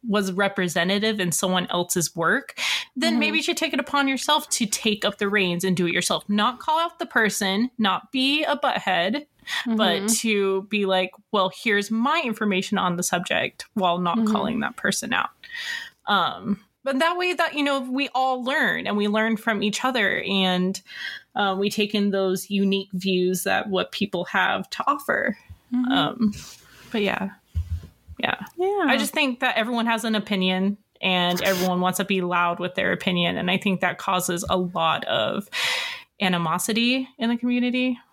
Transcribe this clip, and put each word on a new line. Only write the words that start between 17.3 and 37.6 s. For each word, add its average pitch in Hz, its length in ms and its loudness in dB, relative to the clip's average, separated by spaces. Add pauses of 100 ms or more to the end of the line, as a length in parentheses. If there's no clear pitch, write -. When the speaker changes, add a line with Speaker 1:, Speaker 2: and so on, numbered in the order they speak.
Speaker 1:
that, 339 220 0
you 294 80 0
know, 277 180 2
we 254 340 -2
all 262 280 0
learn 233 420 2
and 202 100 0
we 208 120 2
learn 220 300 2
from 214 260 0
each 202 200 -2
other 233 440 2
and, 185 520 2 (560)
uh, 196 220 0
we 202 140 0
take 208 240 0
in 202 160 2
those 190 400 0
unique 196 420 2
views 185 500 0
that 190 260 0
what 180 220 0
people 185 340 -4
have 190 440 0
to - 160 -6
offer. - 500 0 (380)
Speaker 2:
Mm-hmm. 247 180 0
Speaker 1:
Um, 190 420 0 (580)
but 220 100 -2
yeah. 196 280 -2 (880)
Yeah. - 200 0 (180)
Speaker 2:
Yeah. 381 300 0
Speaker 1:
I 262 100 4
just 220 160 -2
think 269 260 0
that 254 180 0
everyone 233 300 0
has 226 160 0
an 220 100 0
opinion 196 640 0 (240)
and 180 400 2
everyone 180 400 2
wants 180 160 2
to 196 80 0
be 190 160 0
loud 175 380 0
with 175 160 -4
their 185 160 0
opinion. 175 460 0
And 180 120 -2
I 190 80 2
think 185 240 0
that 175 160 0
causes 180 500 -2
a - 80 2
lot 175 500 0
of - 440 -2 (720)
animosity 202 960 0
in 233 140 -2
the 240 60 0
community. 247 600 0 (160)